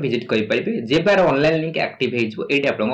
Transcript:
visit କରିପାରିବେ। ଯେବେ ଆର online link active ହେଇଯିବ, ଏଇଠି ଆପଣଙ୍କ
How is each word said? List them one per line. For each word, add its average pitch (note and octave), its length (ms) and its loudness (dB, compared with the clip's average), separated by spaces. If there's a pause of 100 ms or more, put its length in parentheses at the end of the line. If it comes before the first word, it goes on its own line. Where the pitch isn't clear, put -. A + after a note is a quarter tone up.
visit A#2+ 280 -2
କରିପାରିବେ। A2+ 400 0 (180)
ଯେବେ E3 220 2
ଆର F#3+ 100 4 (100)
online D3+ 320 2
link D#3+ 140 -4 (100)
active - 320 -2
ହେଇଯିବ, A2 220 -2 (120)
ଏଇଠି C#3 200 0
ଆପଣଙ୍କ A2 200 -2